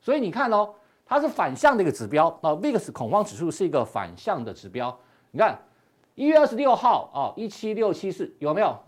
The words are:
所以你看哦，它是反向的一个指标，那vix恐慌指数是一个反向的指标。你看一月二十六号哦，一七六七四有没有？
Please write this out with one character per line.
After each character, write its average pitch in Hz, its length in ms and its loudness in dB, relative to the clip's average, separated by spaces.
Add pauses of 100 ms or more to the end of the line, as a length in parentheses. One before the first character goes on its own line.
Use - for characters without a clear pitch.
所 269 160 0
以 294 40 0
你 208 100 -2
看 247 220 -2
哦， 208 200 2 (320)
它 285 160 2
是 302 80 0
反 160 280 -2
向 285 200 4
的 202 60 2
一 180 40 2
个 147 40 2
指 113 160 -6
标， 151 340 2
那 160 100 0
vix 202 420 -2
恐 113 180 -6
慌 202 140 2
指 98 100 -12
数 156 160 -4
是 190 160 -2
一 - 20 0
个 139 160 2
反 92 320 -8
向 165 280 -6
的 101 100 -10
指 - 140 -20
标。 123 280 -8 (360)
你 139 80 -4
看 147 200 2 (540)
一 269 120 -4
月 311 120 6
二 302 80 6
十 254 80 -2
六 262 180 2
号 226 400 2
哦， 135 240 -4
一 214 120 -8
七 214 260 -6
六 214 180 0
七 190 200 -6
四 - 260 -8
有 147 160 -2
没 196 60 -2
有？ 147 160 0 (120)